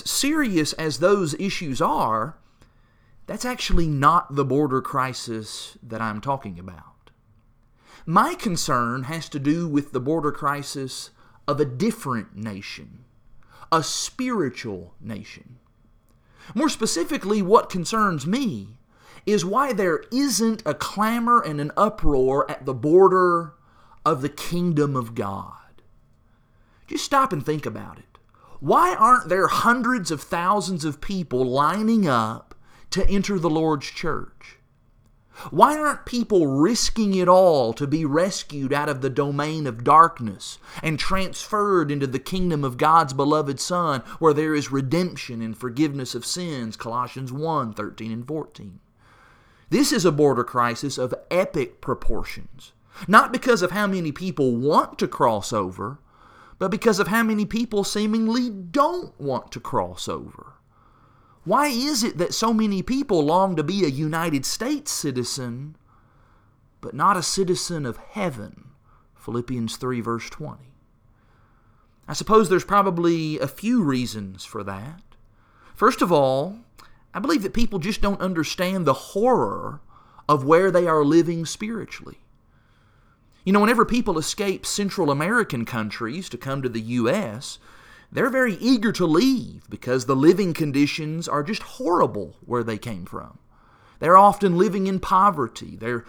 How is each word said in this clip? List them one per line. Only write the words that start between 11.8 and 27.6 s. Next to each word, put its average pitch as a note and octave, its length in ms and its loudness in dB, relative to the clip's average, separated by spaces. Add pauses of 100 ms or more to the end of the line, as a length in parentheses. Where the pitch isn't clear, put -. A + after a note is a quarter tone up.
nation, G2+ 720 -12 (640)
a - 100 2
spiritual B2+ 1200 -6
nation. A2+ 600 -16 (960)
More C#4 160 2
specifically, G#3 720 -2
what G3 280 4
concerns F3+ 580 -2
me D#3 520 -4 (460)
is G3+ 200 0
why B3+ 260 0
there F#3 400 0
isn't A3+ 540 0
a D3+ 80 -2
clamor A#3 680 0
and D3 220 -4
an D3+ 160 -4
uproar C#3+ 720 2
at C#3 140 -12
the C3+ 80 -4
border E3+ 800 4 (500)
of D3+ 200 0
the C#3+ 60 -2
kingdom D3+ 640 0
of A2+ 180 -6
God. G2 720 -10 (1040)
Just - 160 -6
stop C4+ 280 2
and C#3+ 140 -6
think D3+ 220 -4